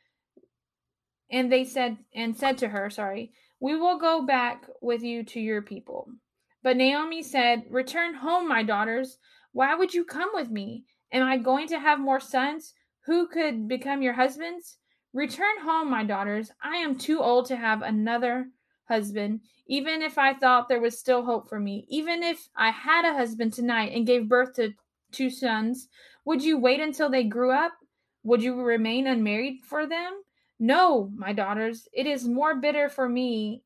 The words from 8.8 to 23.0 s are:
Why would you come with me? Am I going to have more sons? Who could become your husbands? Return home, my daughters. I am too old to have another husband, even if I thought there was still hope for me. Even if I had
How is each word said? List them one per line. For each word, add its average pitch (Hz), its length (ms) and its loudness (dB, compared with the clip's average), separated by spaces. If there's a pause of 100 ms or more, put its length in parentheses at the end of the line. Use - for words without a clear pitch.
Why 269 220 2
would 359 180 0
you 349 100 0
come 339 300 -6
with 294 160 -4
me? 214 340 -10 (260)
Am 262 140 0
I 262 140 2
going 269 320 0
to 320 100 -4
have 294 220 2
more 269 180 2
sons? 277 540 -4 (320)
Who 339 220 2
could 285 420 -2
become 269 320 -4
your 254 100 2
husbands? 294 640 -2 (360)
Return 359 480 -2
home, 320 280 0
my 220 140 0
daughters. 208 480 -4 (100)
I 302 140 -6
am 302 220 -2
too 302 240 0
old 247 240 4
to 254 100 -4
have 220 260 0
another 240 680 -2 (340)
husband, 208 560 -2 (280)
even 311 340 -2
if 302 160 -4
I 269 160 6
thought 254 340 4
there 240 140 2
was 233 180 0
still 247 240 2
hope 233 240 -2
for 214 140 -6
me. 202 260 -6
Even 339 360 -4
if 339 340 -4
I 220 140 4
had 330 340 2